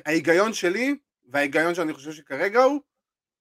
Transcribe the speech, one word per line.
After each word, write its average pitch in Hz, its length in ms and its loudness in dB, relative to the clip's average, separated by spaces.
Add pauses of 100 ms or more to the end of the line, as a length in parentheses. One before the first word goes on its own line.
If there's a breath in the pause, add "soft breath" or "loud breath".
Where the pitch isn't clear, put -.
ההיגיון 165 480 2
שלי, 226 440 -2 (280)
וההיגיון 143 500 0
שאני 165 180 -4
חושב 147 200 -14
שכרגע 165 500 0
הוא, 277 180 2 (600)